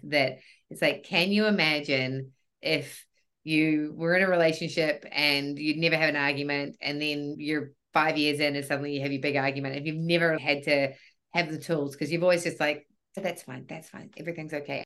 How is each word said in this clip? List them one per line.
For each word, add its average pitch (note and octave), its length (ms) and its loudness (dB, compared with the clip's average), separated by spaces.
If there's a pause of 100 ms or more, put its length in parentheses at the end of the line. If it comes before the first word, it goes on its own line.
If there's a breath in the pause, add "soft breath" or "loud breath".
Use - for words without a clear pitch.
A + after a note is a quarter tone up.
that C#3+ 340 0 (300 loud breath)
it's - 140 -6
like, D3 220 0
can F#3 260 0
you G#3+ 160 4
imagine C#3+ 840 0 (280)
if D3 460 -4 (380)
you D#3 520 2
were E3 180 2
in F#3 80 6
a F#3+ 60 4
relationship E3 800 2
and C#3+ 480 0
you'd D3+ 200 0
never D#3+ 180 4
have D#3 140 4
an D3 60 -2
argument, C#3+ 640 -2
and C#3+ 200 -4
then D3 380 -4
you're D3+ 340 -4 (200)
five D#3 260 2
years D3 220 2
in D3 160 0
and C#3+ 80 -4
suddenly C#3+ 300 -2
you C#3 60 -2
have C#3 120 -2
your C#3 100 -4
big D3 140 0
argument, C3+ 400 -2
if D3 100 -8
you've D#3+ 100 -4
never E3 420 2
had C#3+ 260 -2
to C#3 280 2 (400 loud breath)
have E3+ 180 0
the D#3 80 -6
tools, C#3+ 380 -2
'cause D3 140 -4
you've E3+ 120 0
always F3+ 220 4
just D#3+ 160 -4
like, D3+ 260 -2 (280)
"That's F#3 280 -6
fine, C3 260 -14
that's D#3+ 200 -14
fine, - 280 -18
everything's D#3+ 380 -10
okay." C#3+ 320 -6